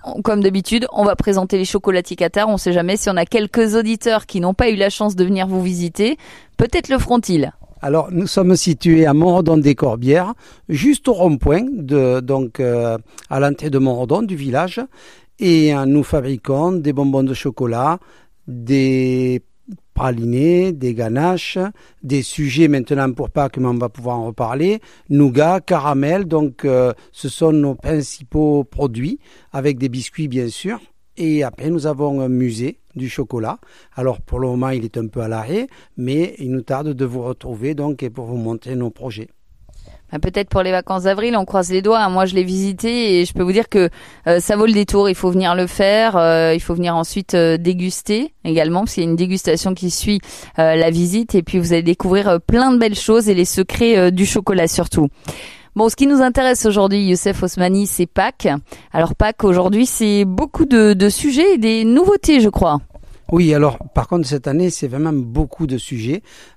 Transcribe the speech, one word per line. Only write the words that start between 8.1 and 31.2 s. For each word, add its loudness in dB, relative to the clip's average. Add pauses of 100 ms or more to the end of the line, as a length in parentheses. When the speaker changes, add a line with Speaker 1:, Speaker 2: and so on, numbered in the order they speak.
Speaker 2:
nous -2
sommes 4
situés 4
à 4
Montredon-des-Corbières, 2 (340)
juste 2
au 4
rond-point, 2 (100)
de, 0
donc, -4
euh, 0 (320)
à -4
l'entrée -2
de 0
Montredon, 0
du -4
village. -4 (560)
Et, 4
euh, -2
nous 4
fabriquons -2
des -2
bonbons 2
de 0
chocolat, -2 (480)
des 0 (500)
pralinés, 0
des -4
ganaches, -2 (420)
des -2
sujets 0
maintenant 0
pour -6
Pâques, -2
mais 0
on 0
va -4
pouvoir -8
en -6
reparler, -2 (300)
nougat, 4
caramel, 0
donc, -2
euh, 2 (180)
ce -10
sont 0
nos 0
principaux -2
produits, -6 (320)
avec -2
des -2
biscuits -8
bien -4
sûr. -8 (380)
Et 0